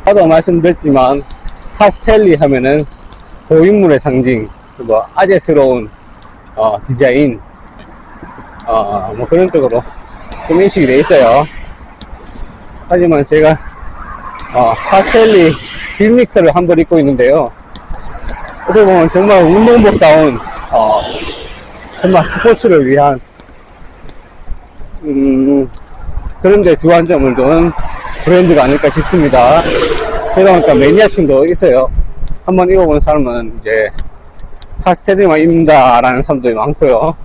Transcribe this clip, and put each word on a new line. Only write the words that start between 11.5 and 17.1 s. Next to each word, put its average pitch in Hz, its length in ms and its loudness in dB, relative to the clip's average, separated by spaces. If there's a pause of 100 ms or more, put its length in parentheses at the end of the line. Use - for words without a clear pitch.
하지만 170 380 0
제가, 156 320 2 (960)
어, 120 220 0
카스텔리 196 760 2 (460)
빅니커를 214 580 2
한 175 120 0
벌 165 100 2
입고 165 220 2
있는데요. 139 520 0 (1160)